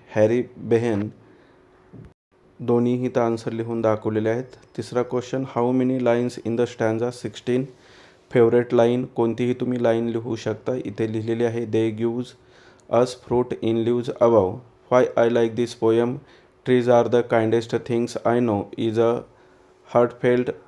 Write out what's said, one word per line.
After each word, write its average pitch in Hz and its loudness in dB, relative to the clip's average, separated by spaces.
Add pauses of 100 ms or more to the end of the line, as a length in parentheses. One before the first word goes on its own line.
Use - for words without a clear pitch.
(160)
हॅरी 113 4 (140)
बेहन. 110 0 (1500)
दोन्हीही 120 0
इथं 120 -2
आन्सर 117 -2
लिहून 113 -6
दाखवलेले 110 0
आहेत. - -8
तिसरा 117 -4
क्वेश्चन, 127 -4 (140)
"How 120 2
many 127 0
lines 120 0
in 110 -2
the 120 0
stanza 113 -2 (160)
sixteen?" 123 -4 (680)
फेवरेट 120 4
लाईन, 120 2
कोणतीही 120 -2
तुम्ही 123 -4
लाईन 117 2
लिहू 117 -4
शकता. 110 -6 (120)
इथे 110 -4
लिहिलेली 113 -2
आहे, 117 -2
"They 113 -2
gives 120 -4 (760)
us 127 2 (220)
fruit 123 -2
in 113 0
leaves 120 -2 (100)
above." 110 4 (400)
Why 127 4 (140)
I 117 2
like 117 0
this 117 -4 (100)
poem? 117 2 (520)
"Trees 123 2
are 120 6
the 120 2 (120)
kindest 113 2 (160)
things 117 -2
I 120 2
know" 110 -2
is 110 0
a 117 2 (800)
heartfelt 123 2 (220)